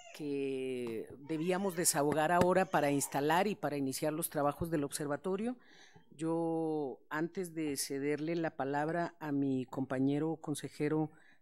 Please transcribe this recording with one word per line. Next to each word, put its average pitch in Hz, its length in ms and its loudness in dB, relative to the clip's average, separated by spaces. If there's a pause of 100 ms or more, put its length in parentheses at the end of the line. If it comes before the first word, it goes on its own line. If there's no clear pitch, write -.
(160)
que 131 920 -4 (200)
debíamos 180 480 -2
desahogar 151 560 2
ahora 180 340 6
para 147 260 2
instalar 147 560 2
y 202 80 0
para 143 220 -4
iniciar 139 340 -2
los 160 180 -4
trabajos 147 420 0
del 151 120 2
observatorio. 185 720 -4 (600)
Yo, 160 840 0 (100)
antes 165 440 -4
de 151 240 -2
cederle 147 580 0
la 160 220 -2
palabra 151 640 0
a 151 120 -4
mi 135 360 2
compañero 139 720 0
consejero 151 760 -2 (300)